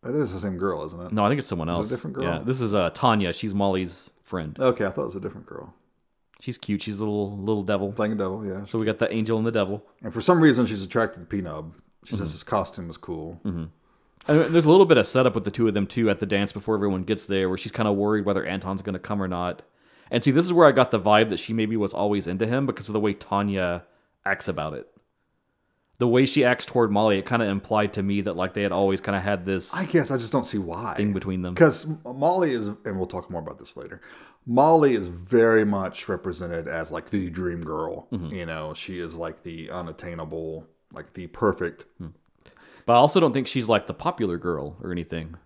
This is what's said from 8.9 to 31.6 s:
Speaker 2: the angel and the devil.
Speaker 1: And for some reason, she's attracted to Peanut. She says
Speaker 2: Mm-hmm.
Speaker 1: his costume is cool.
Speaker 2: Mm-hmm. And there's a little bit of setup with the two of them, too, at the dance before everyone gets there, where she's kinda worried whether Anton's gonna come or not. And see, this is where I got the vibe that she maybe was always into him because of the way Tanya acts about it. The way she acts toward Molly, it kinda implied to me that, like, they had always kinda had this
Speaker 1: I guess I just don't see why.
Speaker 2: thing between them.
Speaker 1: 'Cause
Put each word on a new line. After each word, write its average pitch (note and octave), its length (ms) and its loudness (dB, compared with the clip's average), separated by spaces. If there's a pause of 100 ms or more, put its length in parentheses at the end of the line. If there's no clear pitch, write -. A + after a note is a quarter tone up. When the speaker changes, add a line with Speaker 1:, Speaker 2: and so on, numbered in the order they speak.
Speaker 2:
the - 120 0
angel A2+ 280 0
and A2+ 80 0
the A#2 40 -2
devil. G#2 320 -2 (200)
Speaker 1:
And G2+ 100 -8
for A2+ 80 -4
some F3 180 6
reason, B2 280 6
she's G2+ 160 -4
attracted G#2 380 -2
to E2+ 40 -16
Peanut. D#2+ 400 -6 (400)
She - 60 -14
says G#2 160 -4
Speaker 2:
Mm-hmm. D2+ 60 -8
Speaker 1:
his - 100 -14
costume F#2 480 -4
is - 60 -14
cool. E2 460 -10
Speaker 2:
Mm-hmm. E2+ 200 -6 (640)
And D3+ 260 4
there's E3 120 4
a D3+ 40 6
little F#3+ 160 10
bit D#3 140 6
of G2 80 2
setup B2+ 260 2
with G#2 120 -4
the G#2 60 -2
two A2+ 160 0
of G#2 60 2
them, G2+ 140 0
too, A2+ 240 2
at F#2+ 80 0
the G#2 80 -4
dance G2+ 240 0
before A2 240 -2
everyone F#2+ 300 -2
gets G2+ 200 -2
there, F#2+ 240 0
where F#2 80 -2
she's - 140 -10
kinda G#2+ 200 0
worried G#2 340 0
whether G2 200 0
Anton's F#2 380 -6
gonna F#2+ 160 -6
come G#2 200 -6
or F#2+ 80 -2
not. F2+ 360 -4 (480)
And A#2+ 120 0
see, D3 60 4
this D#3 160 4
is F3+ 80 0
where E3+ 140 10
I C#3 40 10
got B2+ 200 4
the G#2+ 80 2
vibe G#2+ 300 6
that F#2 100 -2
she - 140 -8
maybe A2 220 0
was G2+ 200 -2
always G2+ 320 0
into F#2 180 -2
him C3 220 0
because G#2 200 -6
of G#2+ 60 -8
the G#2+ 60 2
way G#2 160 0
Tanya F#2+ 680 -2 (380)
acts G2 240 -4
about D#2 280 -6
it. A#1 120 -14 (1120)
The B2 80 4
way B2+ 180 6
she C#3 180 2
acts B2 220 2
toward A#2 260 2
Molly, G#2 280 4
it F#2+ 60 -6
kinda A#2 200 0
implied G2+ 480 0
to G2+ 100 -4
me G2+ 180 0
that, F#2 140 -4
like, F#2 200 -4
they G#2 80 -2
had G2 80 0
always F#2+ 280 2
kinda G2 220 -2
had F#2+ 240 -2
this F#2+ 280 -4
Speaker 1:
I F#3 120 -4
guess D#3 240 2
I C3+ 80 -2
just A#2 160 -6
don't B2+ 120 0
see - 120 -6
why. F#2 400 -6
Speaker 2:
thing G#2 160 0
between F#2 300 -4
them. F2+ 120 -6
Speaker 1:
'Cause D3+ 300 4